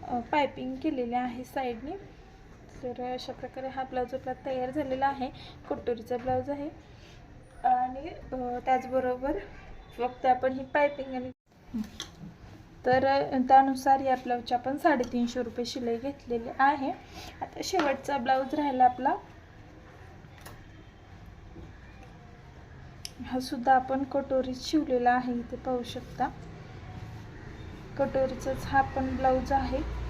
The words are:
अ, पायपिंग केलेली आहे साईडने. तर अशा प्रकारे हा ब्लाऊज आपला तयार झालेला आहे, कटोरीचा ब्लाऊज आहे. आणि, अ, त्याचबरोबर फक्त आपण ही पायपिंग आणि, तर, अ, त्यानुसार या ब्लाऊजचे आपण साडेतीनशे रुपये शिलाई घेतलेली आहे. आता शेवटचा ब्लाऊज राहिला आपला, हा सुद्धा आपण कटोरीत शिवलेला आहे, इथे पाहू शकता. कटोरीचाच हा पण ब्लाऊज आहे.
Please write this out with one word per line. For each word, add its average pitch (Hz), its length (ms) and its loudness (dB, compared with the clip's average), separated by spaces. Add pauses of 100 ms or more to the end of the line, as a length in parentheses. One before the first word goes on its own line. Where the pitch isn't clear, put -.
अ, 240 120 -2 (120)
पायपिंग 262 440 0
केलेली 254 380 -2
आहे 247 300 -2
साईडने. 262 720 -6 (640)
तर 247 300 -6
अशा 254 200 -8
प्रकारे 262 360 -10
हा 262 140 -6
ब्लाऊज 254 320 -2
आपला 254 180 -6 (140)
तयार 262 240 -2
झालेला 262 360 0
आहे, 262 240 0 (400)
कटोरीचा 240 460 -2
ब्लाऊज 254 340 0
आहे. 285 180 -4 (1000)
आणि, 254 400 2
अ, 247 560 -6
त्याचबरोबर 254 680 2 (680)
फक्त 247 280 0
आपण 254 260 6
ही 269 120 -6
पायपिंग 285 500 2
आणि, 254 160 -6 (1600)
तर, 254 200 6
अ, 277 320 4 (100)
त्यानुसार 269 520 8
या 269 140 4
ब्लाऊजचे 247 400 -2
आपण 262 220 0
साडेतीनशे 247 680 2
रुपये 233 220 -4
शिलाई 233 320 -2
घेतलेली 240 520 -4 (100)
आहे. 277 320 4 (500)
आता - 240 -10
शेवटचा 285 520 0
ब्लाऊज 262 380 2
राहिला 277 300 4
आपला, 254 300 4 (4000)
हा 254 140 -2
सुद्धा 262 340 4
आपण 269 300 2
कटोरीत 262 520 0
शिवलेला 254 540 4
आहे, 247 220 2
इथे 240 240 -4
पाहू 254 260 -2
शकता. 247 460 -4 (1700)
कटोरीचाच 262 680 0
हा 269 160 4
पण 262 340 0
ब्लाऊज 262 360 4
आहे. 269 460 0 (120)